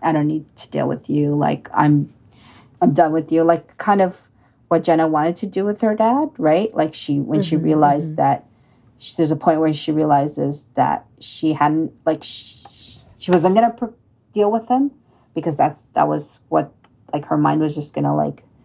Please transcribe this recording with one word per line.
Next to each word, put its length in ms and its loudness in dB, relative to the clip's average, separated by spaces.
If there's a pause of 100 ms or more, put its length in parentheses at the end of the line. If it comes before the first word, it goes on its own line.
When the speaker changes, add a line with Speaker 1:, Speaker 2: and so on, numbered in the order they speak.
Speaker 1:
I 100 0
don't 140 0
need 300 -6
to 140 -18
deal 180 -4
with 200 -8
you. 260 0
Like, 380 -2
I'm, 400 2 (720)
I'm 100 4
done 200 4
with 200 -2
you." 120 4
Like, 340 0
kind 240 2
of 260 -4 (400)
what 160 2
Jenna 240 4
wanted 280 0
to 100 -8
do 180 -4
with 160 -4
her 140 0
dad, 440 0
right? 360 2
Like, 200 -2
she, 260 -4
when 200 -2
she 160 -2
Speaker 2:
Mm-hmm, 80 0
Speaker 1:
realized 480 2
Speaker 2:
mm-hmm. 40 -12
Speaker 1:
that, 300 0 (520)
she, 180 -16
there's 140 2
a 60 0
point 240 0
where 120 2
she 200 -4
realizes 840 0
that 320 0 (140)
she 340 -4
hadn't, 380 0 (120)
like, 200 -2
sh-, 720 -18 (200)
she 120 -6
wasn't 240 4
gonna 160 4
pr-, 160 -8 (460)
deal 200 0
with 160 -4
him 220 0 (440)
because 220 -4
that's, 280 -2 (100)
that 140 2
was 320 -6 (100)
what, 220 0 (400)
like, 140 -4
her 120 -2
mind 240 2
was 120 -2
just 200 -10
gonna, 200 -2
like, 300 -4 (200)